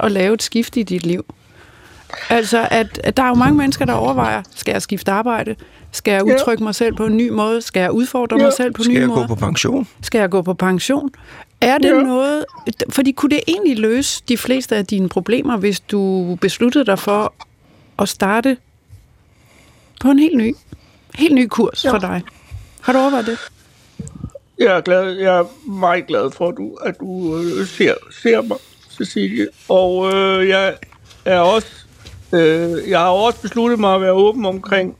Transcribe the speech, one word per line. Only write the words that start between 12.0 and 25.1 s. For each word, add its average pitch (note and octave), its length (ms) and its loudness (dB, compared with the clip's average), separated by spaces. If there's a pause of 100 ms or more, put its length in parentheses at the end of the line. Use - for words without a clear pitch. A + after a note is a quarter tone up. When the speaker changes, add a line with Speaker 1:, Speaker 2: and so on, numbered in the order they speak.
Speaker 1:
noget... C#4 440 0 (440)
Fordi C4+ 220 0
kunne C4+ 180 -2
det - 180 2
egentlig E4 320 0
løse A3+ 480 0
de A#3+ 100 0
fleste B3 380 -2
af G3+ 100 -2
dine F#3+ 240 -2
problemer, A#3 480 -2
hvis G3 220 -2
du F#3+ 600 -2
besluttede B3 440 2
dig G3 140 0
for G#3 340 -2 (680)
at G3+ 100 -2
starte A#3 480 0 (1400)
på B3+ 100 2
en C#4 80 6
helt D#4 180 4
ny, A3 180 0 (600)
helt D4+ 200 4
ny B3+ 120 4
kurs - 380 0
Speaker 2:
Ja. C4 80 2
Speaker 1:
for G#3+ 40 0
dig? F3+ 240 -4 (600)
Har B3+ 120 0
du C4 60 4
overvejet C4 280 0
det? A#3 100 -6 (1200)
Speaker 2:
Jeg F#3+ 180 2
er D#3+ 40 -2
glad, F#3 300 0